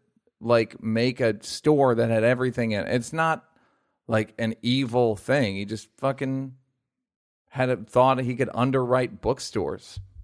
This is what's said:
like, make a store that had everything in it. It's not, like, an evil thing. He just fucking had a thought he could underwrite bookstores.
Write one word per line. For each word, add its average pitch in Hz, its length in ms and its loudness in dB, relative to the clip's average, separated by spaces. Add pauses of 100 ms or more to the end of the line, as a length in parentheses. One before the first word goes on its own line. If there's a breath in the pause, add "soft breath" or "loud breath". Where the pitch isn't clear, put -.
(400)
like, 117 420 2
make 117 380 0
a 110 240 0
store 139 520 2
that 117 140 2
had 110 140 2
everything 123 480 0
in 101 160 -2
it. - 80 -2
It's 120 160 -4
not, 160 320 0 (640)
like, 110 320 -2
an 113 220 -2
evil 120 560 2
thing. 120 400 0
He 98 80 -6
just 104 320 -10
fucking 135 560 -4 (960)
had 131 200 -2
a 123 80 0
thought 127 420 2
he 123 160 -4
could 120 180 -2
underwrite 127 680 0
bookstores. - 800 -4 (240)